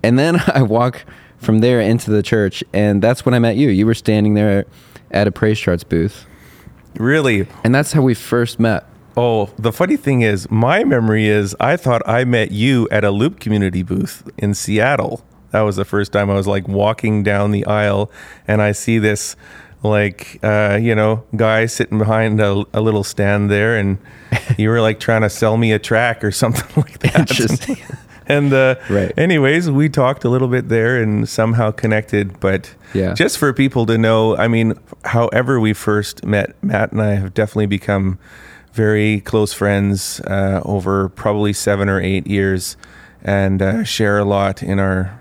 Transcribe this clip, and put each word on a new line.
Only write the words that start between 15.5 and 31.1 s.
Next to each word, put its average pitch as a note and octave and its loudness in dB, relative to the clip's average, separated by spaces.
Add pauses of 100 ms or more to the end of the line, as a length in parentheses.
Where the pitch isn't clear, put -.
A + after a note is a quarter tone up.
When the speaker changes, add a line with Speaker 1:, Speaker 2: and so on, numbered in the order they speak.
Speaker 2:
That G#2+ 0
was G#2 0
the G2 -2
first G2+ -2
time G2+ 0
I G2 0
was, G2 0
like, G2 -2
walking G#2 0
down G2+ 0
the G2+ -2
aisle, G#2 0 (340)
and G#2+ 2
I G#2 2
see A2+ -2
this, G#2 -2 (460)
like, G#2 -2
uh, G#2 2
you A#2 0
know, G#2+ 0 (120)
guy A2 2
sitting - -4
behind G#2+ 0
a, G2+ 0
a G#2+ 0
little G#2+ 0
stand G2+ 0
there, G#2+ 2
and G2 -2 (300)
Speaker 1:
<laughs> - -2
Speaker 2:
you G#2+ 0
were, A#2 2
like, A2 0
trying A2+ 0
to G#2 0
sell A2 0
me A2+ 2
a G#2+ 2
track A#2 -2
or G#2 -2
something - -2
<laughs> D#3 2
like - -10
that. - 0
Speaker 1:
Interesting. - -2 (500)
Speaker 2:
And, C#3+ 2
uh, C3 4 (140)
Speaker 1:
Right. G2+ 0
Speaker 2:
anyways, D#3+ 2
we D3 2
talked C3+ 0
a A#2+ 2
little B2+ 2
bit B2 -2
there A2+ 0
and G#2+ 0